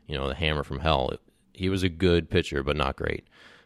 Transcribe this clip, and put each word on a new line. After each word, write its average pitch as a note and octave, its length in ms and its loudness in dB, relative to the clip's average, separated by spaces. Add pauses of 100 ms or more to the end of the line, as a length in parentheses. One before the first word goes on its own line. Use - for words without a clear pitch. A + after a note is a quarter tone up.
you D2 100 -6
know, C2+ 100 -2
the C2+ 80 -2
hammer D#2 300 0
from C2+ 160 -8
hell. D2 320 2 (400)
He F#2 160 -4
was F#2+ 160 0
a F#2 40 2
good E2+ 420 2
pitcher, D2 340 0
but D2 120 0
not C#2 200 0
great. - 320 -6 (380)